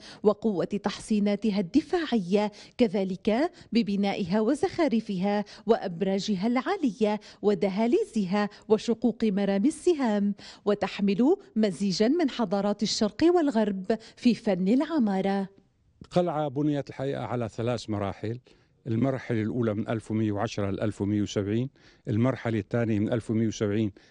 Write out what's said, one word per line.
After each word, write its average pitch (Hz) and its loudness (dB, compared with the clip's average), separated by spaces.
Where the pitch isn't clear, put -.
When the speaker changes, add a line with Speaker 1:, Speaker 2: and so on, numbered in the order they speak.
Speaker 1:
وقوة 202 0
تحصيناتها 202 -2
الدفاعية، 208 0
كذلك 208 0
ببنائها 202 0
وزخارفها 214 0
وأبراجها 190 0
العالية 240 0
ودهاليزها 208 0
وشقوق 220 0
مرامي 196 2
السهام، 220 0
وتحمل 202 2
مزيجاً 202 2
من 302 2
حضارات 202 -2
الشرق 214 0
والغرب 214 0
في 233 4
فن 185 0
العمارة. 202 2
Speaker 2:
القلعة 151 0
بنيت 143 -2
الحقيقة 135 -6
على 117 -4
ثلاث 117 -4
مراحل. 104 -4
المرحلة 120 0
الأولى 110 -2
من 104 -4
ألف 117 -4
ومية 110 0
وعشرة 101 -2
ل 95 -4
ألف 107 -4
ومية 104 0
وسبعين، 107 -2
المرحلة 117 0
الثانية 113 -2
من 104 0
ألف 117 -4
ومية 113 0
وسبعين 104 -2